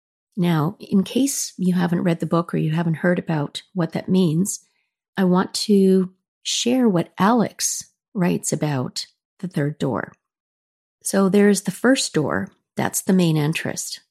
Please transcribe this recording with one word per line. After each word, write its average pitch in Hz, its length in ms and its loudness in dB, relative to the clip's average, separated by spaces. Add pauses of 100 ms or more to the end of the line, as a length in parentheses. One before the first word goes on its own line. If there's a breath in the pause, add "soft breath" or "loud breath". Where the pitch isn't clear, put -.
(380)
Now, 170 420 0
in 190 240 0
case - 540 -2
you 185 160 0
haven't 175 300 0
read 165 160 0
the 165 60 -4
book 165 280 -2
or 170 40 -2
you 156 140 -2
haven't 165 240 -2
heard 180 240 0
about 151 440 -6 (100)
what 170 200 -4
that - 160 -6
means, 185 500 0 (580)
I 190 60 2
want 180 300 2
to 190 600 2 (300)
share 247 440 0
what 175 300 0
Alex - 720 0 (220)
writes 175 400 -2
about 147 540 -4 (320)
the 185 80 -10
third 151 320 -4
door. - 340 -4 (920)
So 196 260 2
there's 202 340 4
the 185 80 -4
first 262 420 0
door. 147 380 -2 (240)
That's - 260 -4
the 196 120 0
main 170 240 4
entrance. - 640 -4 (120)